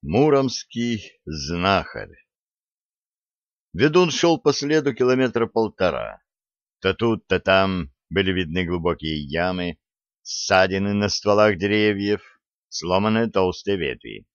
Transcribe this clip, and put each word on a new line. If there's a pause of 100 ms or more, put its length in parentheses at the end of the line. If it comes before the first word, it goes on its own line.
Муромский (140)
знахарь. (1500)
Ведун
шёл
по
следу
километра
полтора. (580)
То
тут,
то
там (160)
были
видны
глубокие
ямы, (440)
ссадины
на
стволах
деревьев, (480)
сломанные
толстые
ветви.